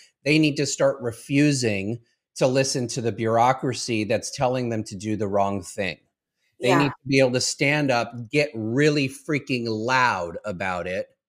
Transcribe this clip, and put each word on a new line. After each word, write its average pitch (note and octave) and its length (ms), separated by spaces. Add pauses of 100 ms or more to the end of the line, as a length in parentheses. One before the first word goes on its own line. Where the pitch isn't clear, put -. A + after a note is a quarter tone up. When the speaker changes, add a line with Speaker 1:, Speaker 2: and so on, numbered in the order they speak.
(240)
Speaker 1:
They D3+ 140
need D3+ 200
to D3 100
start C#3 340
refusing A#2 1000 (360)
to D3+ 100
listen C3 440
to B2+ 120
the A2 100
bureaucracy A#2 920
that's G#2+ 260
telling B2+ 400
them A2 140
to G#2 120
do G#2 200
the G2+ 120
wrong G2 360
thing. F#2 340 (640)
They B2 80
Speaker 2:
Yeah. C#3 140
Speaker 1:
need C#3 60
to - 180
be C3+ 120
able B2+ 120
to B2 100
stand D3 480
up, A#2+ 400
get D3 240
really C3+ 560
freaking C3 580
loud A2 800
about F#2 400
it F#2 220 (220)